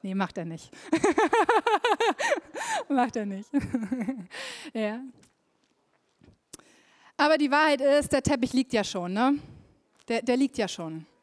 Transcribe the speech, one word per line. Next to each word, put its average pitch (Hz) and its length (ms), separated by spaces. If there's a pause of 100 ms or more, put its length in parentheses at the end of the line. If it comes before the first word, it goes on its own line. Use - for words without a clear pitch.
Nee, 190 140
macht 190 220
er 170 80
nicht. 165 260 (1040)
<laughs> 494 1080
Macht 247 300
er 214 80
nicht. 196 240 (600)
<laughs> - 640
Ja. 220 280 (2250)
Aber 311 200
die 277 140
Wahrheit 294 300
ist, 285 300
der 269 120
Teppich 254 300
liegt 254 200
ja 208 100
schon, 180 300
ne? 262 240 (720)
Der, 233 140
der 247 160
liegt 269 200
ja 214 100
schon. 160 380 (180)